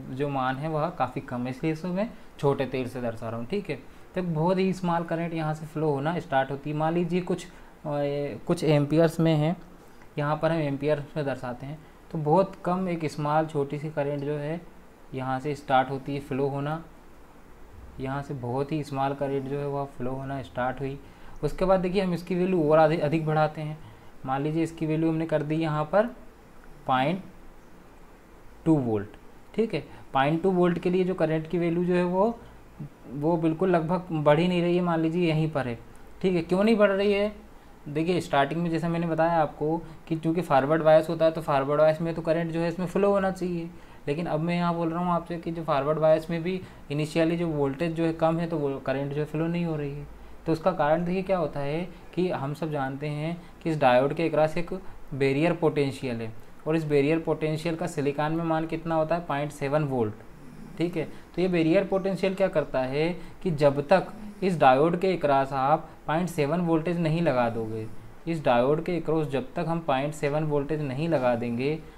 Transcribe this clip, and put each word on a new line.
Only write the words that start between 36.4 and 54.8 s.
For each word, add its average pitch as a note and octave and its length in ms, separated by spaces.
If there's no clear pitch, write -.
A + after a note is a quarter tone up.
क्यों F#3 200
नहीं A3+ 140
बढ़ G3+ 140
रही G3+ 220
है? G3+ 180
देखिए E3 340
starting E3 400
में F3 80
जैसा E3 200
मैंने E3+ 180
बताया E3 340
आपको D3+ 360
कि E3 100
चूँकि D#3+ 260
forward D3 400
bias D#3 260
होता D#3+ 160
है D#3+ 60
तो E3 120
forward D3 380
bias D#3 200
में E3 140
तो E3 80
current E3 280
जो E3 80
है E3+ 80
इसमें F3 200
फ्लो G3 240
होना F#3+ 200
चाहिए, F3+ 380
लेकिन D3+ 200
अब D3+ 120
मैं F3 160
यहाँ F3 200
बोल E3+ 140
रहा E3 100
हूँ F3+ 120
आपसे E3+ 260
कि E3+ 140
जो E3 120
forward D3+ 360
bias D#3 300
में E3+ 140
भी F#3 180
इनिशियली D#3+ 460
जो E3+ 120
voltage D3 440
जो E3 120
है E3 100
कम E3 220
है E3+ 100
तो E3+ 100
वो C#3 240
current C#3 320
जो D3 60
है D3+ 60
फ्लो D#3 220
नहीं E3+ 180
हो D#3+ 100
रही D3 160
है। D3 160
तो E3+ 60
उसका D#3+ 220
कारण D#3+ 320
देखिए F3+ 180
क्या F#3+ 140
होता D3 220
है D#3 280
कि F3+ 180
हम C#3 220
सब D#3 180
जानते C#3 380
हैं D3+ 280
कि E3 80
इस D#3 100
diode C3+ 340
के E3 160
अक्रॉस D#3 280
एक F3 160